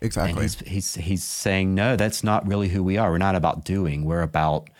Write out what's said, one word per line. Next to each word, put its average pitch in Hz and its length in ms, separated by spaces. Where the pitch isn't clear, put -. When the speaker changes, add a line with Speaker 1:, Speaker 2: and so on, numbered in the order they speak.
Speaker 1:
exactly. 87 420
Speaker 2:
he's, 78 160
he's, - 360
he's 87 280
saying, 95 520
"No, 113 200
that's 107 280
not 107 240
really 101 220
who 92 140
we 92 140
are. 110 140
We're 82 60
not 95 180
about 80 300
doing. 80 400
We're 82 160
about 78 480